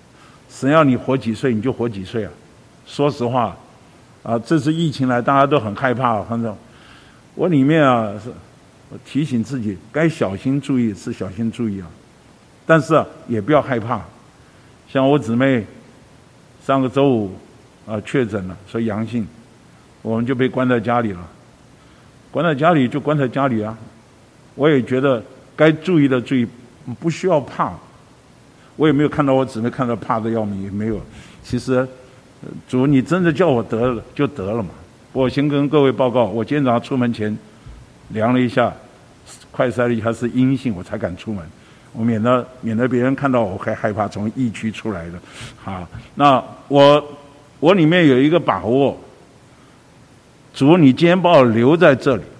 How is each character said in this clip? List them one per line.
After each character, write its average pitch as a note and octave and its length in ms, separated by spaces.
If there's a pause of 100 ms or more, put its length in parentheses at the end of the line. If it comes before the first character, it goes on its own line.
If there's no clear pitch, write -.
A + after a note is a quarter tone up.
(480)
神 - 220
要 D#3 120
你 C3 140
活 B2+ 180
几 A2+ 200
岁 B2+ 180
你 G#2+ 80
就 B2 100
活 A#2 160
几 G2 160
岁 G#2 220
啊。 D#2 80 (540)
说 C#3+ 240
实 A#2+ 140
话， A#2 320 (680)
啊， A2+ 160
这 D#3+ 200
次 C#3+ 140
疫 E3 180
情 B2+ 180
来， B2 120
大 C#3 140
家 C#3 120
都 C#3+ 120
很 G#2+ 160
害 B2+ 200
怕， A#2 280
反 A#2 200
正 A2 120 (800)
我 E3 140
里 D3 140
面 D#3 200
啊， A#2 300 (100)
是， A#2+ 80 (600)
我 A2 160
提 C#3+ 180
醒 A#2+ 180
自 C3 160
己， G#2 180 (140)
该 D#3 160
小 G#2+ 300
心 C3+ 240
注 C3+ 180
意 A2+ 140
是 F#2+ 180
小 G2 200
心 A2+ 200
注 A#2 160
意 G2 140
啊， F2 60 (800)
但 E3 120
是 D#3 160
啊， B2+ 120 (200)
也 A2+ 140
不 G2+ 120
要 C#3+ 100
害 A#2+ 180
怕。 A2 220 (840)
像 C3+ 220
我 D3 100
姊 A#2 160
妹 B2+ 300 (1000)
上 C3+ 140
个 C3 80
周 C#3 220
五， G#2+ 240 (540)
啊， G#2+ 180
确 C3+ 200
诊 G2 220
了， F2 100 (140)
说 A2+ 80
阳 A2 280
性， A2 200 (760)
我 A2 140
们 A#2 100
就 C3+ 80
被 B2+ 120
关 B2+ 220
在 B2 100
家 A#2 220
里 A2 120
了。 F2 140 (1040)
关 C#3 140
在 C3+ 100
家 D#3 200
里 C3+ 120
就 C#3 140
关 D3 160
在 C#3 100
家 C3+ 220
里 A2 140
啊， A2 140 (800)
我 C#3+ 120
也 C#3 140
觉 B2+ 180
得 C3 220 (340)
该 D#3 160
注 D#3+ 260
意 C#3+ 80
的 B2+ 140
注 B2+ 140
意， A#2+ 120 (540)
不 D#3+ 80
需 E3 200
要 D#3+ 120
怕。 A#2+ 320 (1040)
我 D3+ 100
也 D3+ 60
没 C#3 100
有 D3 60
看 D3+ 160
到 C3+ 80
我 C3 100
姊 A#2+ 180
妹 A#2 100
看 B2+ 180
到 A#2 80
怕 A2+ 240
的 A2 80
要 A2+ 160
命， G2 180
也 G2 80
没 G#2 180
有。 G#2 120 (420)
其 - 160
实， B2+ 160 (680)
呃， - 60 (200)
主， B2+ 180
你 C#3+ 140
真 F3 220
的 E3+ 100
叫 E3 160
我 A#2+ 140
得 A#2 300
了 A2 100 (120)
就 C#3+ 120
得 G2 260
了 A#2 100
嘛。 E2+ 80 (420)
我 C3 160
先 C#3 180
跟 C#3+ 220
各 D3 140
位 C3+ 100
报 B2+ 180
告， A#2+ 140
我 A2 200
今 C#3 120
天 D3 80
早 B2 80
上 A#2 100
出 C#3 140
门 A#2+ 160
前 G#2+ 240 (720)
量 A2 260
了 B2+ 60
一 B2 80
下， A2+ 240 (800)
快 C3 180
筛 A#2+ 160
了 A#2+ 80
一 A2+ 60
下 A2+ 120
是 A#2+ 180
阴 B2+ 260
性， A#2+ 200
我 F2 60
才 G#2+ 160
敢 F#2 180
出 - 160
门。 F#2 120 (480)
我 A#2 100
免 A2+ 180
得， A#2+ 240 (160)
免 A2+ 160
得 B2 120
别 A#2+ 120
人 C3 140
看 C3+ 160
到 B2 120
我 F#2+ 140
还 A2 160
害 G#2+ 200
怕， G2+ 160
从 G2+ 260
疫 B2+ 160
区 G#2+ 220
出 - 180
来 E2+ 200
的。 F2 80 (460)
啊， F#2 240 (280)
那 C#3 260 (240)
我， C#3+ 340 (600)
我 E3 140
里 E3 120
面 E3+ 220
有 B2+ 100
一 C#3 100
个 E3+ 120
把 F#2+ 240
握， B2 340 (1500)
主， C#3+ 240
你 C#3+ 160
今 D#3+ 140
天 F3 160
把 F3 80
我 D3 140
留 A#2+ 320
在 D#3+ 180
这 B2+ 220
里， E2+ 60 (180)